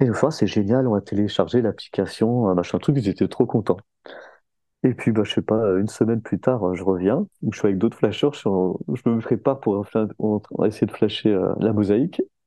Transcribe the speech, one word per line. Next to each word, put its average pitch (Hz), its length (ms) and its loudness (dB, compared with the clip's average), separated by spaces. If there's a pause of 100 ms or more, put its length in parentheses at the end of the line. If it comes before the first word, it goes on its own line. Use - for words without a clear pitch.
Et 135 60 4
une 113 80 0
fois, « 143 180 0
C'est 107 160 -2
génial, 113 400 0
on 110 60 2
a 101 60 2
téléchargé 101 600 0
l'application, 110 880 -2
euh, 92 40 2
machin 87 240 -2
truc », 147 200 0
ils 107 100 -2
étaient 95 200 0
trop - 180 2
contents. 101 320 0 (1040)
Et 127 120 2
puis, - 180 -2
bah, 107 120 2
je - 100 -8
sais 113 80 0
pas, 107 360 2
une 101 100 0
semaine 113 340 0
plus - 180 -6
tard, 110 300 0
euh, 92 40 -2
je 90 80 -8
reviens, 95 440 0 (160)
où 113 100 -2
je - 60 -10
suis - 80 0
avec 98 100 2
d'autres 101 220 0
flasheurs, 113 340 0
je - 60 -14
suis - 100 -2
en, 92 300 0 (160)
je 123 160 0
me 113 100 2
prépare 120 400 0
pour 104 260 0
fla-, 110 200 -2 (120)
on, 107 220 0 (120)
on - 100 -2
va 95 60 4
essayer 110 180 0
de 104 60 -6
flasher, 107 420 0
euh, 95 240 0
la 107 160 2
mosaïque. 107 480 0 (240)